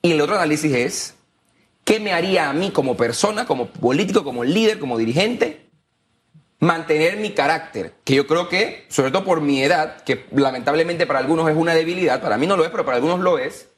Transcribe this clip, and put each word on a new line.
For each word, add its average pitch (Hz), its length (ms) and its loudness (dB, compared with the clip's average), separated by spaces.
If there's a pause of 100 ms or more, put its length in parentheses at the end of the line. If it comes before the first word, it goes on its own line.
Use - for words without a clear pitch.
Y 170 100 4
el 151 80 4
otro 165 160 2
análisis 156 380 0
es, - 400 -4 (680)
"¿Qué 214 160 2
me 202 120 -4
haría 175 360 0
a 139 40 -4
mí 180 180 -2
como 135 260 -2
persona, 202 500 -2
como 127 200 -2
político, 175 580 0
como 123 200 -6
líder, 214 340 2
como 127 180 -4
dirigente, 156 720 -2 (920)
mantener 165 560 0
mi 214 160 -6
carácter?". 143 640 -4 (100)
Que 135 100 2
yo 139 140 4
creo 175 200 0
que, - 400 -4
sobre 131 220 0
todo 190 140 -2
por 175 160 2
mi 139 220 2
edad, 156 420 0
que 131 260 -2
lamentablemente 143 760 0
para 135 120 0
algunos 160 320 2
es 156 60 2
una 165 180 2
debilidad, 160 480 2
para 110 160 0
mí 143 80 2
no 196 100 2
lo 160 80 4
es, 165 60 -2
pero 156 140 -4
para 131 120 0
algunos 160 240 0
lo 180 180 2
es - 400 -8